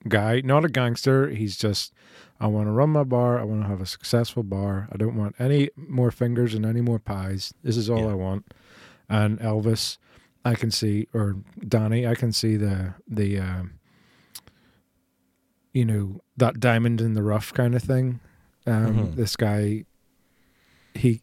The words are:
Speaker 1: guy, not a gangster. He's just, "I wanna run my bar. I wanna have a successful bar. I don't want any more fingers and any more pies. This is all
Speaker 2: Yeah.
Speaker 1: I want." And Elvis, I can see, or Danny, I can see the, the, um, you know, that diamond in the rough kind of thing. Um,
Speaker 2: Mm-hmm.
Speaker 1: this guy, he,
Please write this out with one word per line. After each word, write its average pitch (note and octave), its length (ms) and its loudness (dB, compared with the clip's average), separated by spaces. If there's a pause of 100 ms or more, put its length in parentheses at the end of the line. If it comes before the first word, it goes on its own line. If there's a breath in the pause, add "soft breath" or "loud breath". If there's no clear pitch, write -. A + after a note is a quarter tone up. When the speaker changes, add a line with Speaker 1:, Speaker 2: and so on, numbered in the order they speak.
Speaker 1:
guy, A2 360 4
not C#3 220 4
a E3 40 0
gangster. C3 640 2
He's G#2+ 260 -4
just, - 360 -2 (460 loud breath)
"I G#2+ 80 -2
wanna G#2+ 240 0
run C3+ 200 2
my D3+ 120 2
bar. B2 380 2
I - 20 -4
wanna G#2+ 240 -2
have G2 140 -4
a F#2 60 -6
successful - 580 -2
bar. G2 480 -4
I - 40 -10
don't A2 200 -2
want G#2 240 -4
any C#3 360 2
more B2+ 360 0
fingers A#2+ 420 0
and G#2+ 100 -2
any A2+ 160 0
more A#2+ 200 0
pies. F#2+ 520 -6 (120)
This A2+ 120 0
is A2+ 140 -2
all A2+ 120 2
Speaker 2:
Yeah. G#2+ 100 0
Speaker 1:
I - 20 -2
want." F#2+ 400 -4 (540 loud breath)
And G#2+ 320 2
Elvis, A2 580 -2 (460 soft breath)
I A#2+ 100 2
can A2+ 160 -2
see, G#2+ 420 -2
or G2+ 260 -2 (280)
Danny, A2+ 400 2
I A#2 80 2
can A#2 180 -2
see A2 240 0
the, F#2+ 380 -2 (140)
the, G2+ 320 -2
um, F#2 400 -6 (1900 loud breath)
you B2+ 120 2
know, G2+ 360 -2 (160)
that A#2+ 240 2
diamond A#2 400 4
in A2+ 140 0
the G#2+ 100 0
rough G#2 280 -2
kind B2 220 2
of A#2 80 0
thing. B2+ 380 0 (460 soft breath)
Um, A2+ 200 2
Speaker 2:
Mm-hmm. G#2 300 0
Speaker 1:
this A2+ 200 -2
guy, G#2 480 0 (1120 soft breath)
he, A#2+ 280 2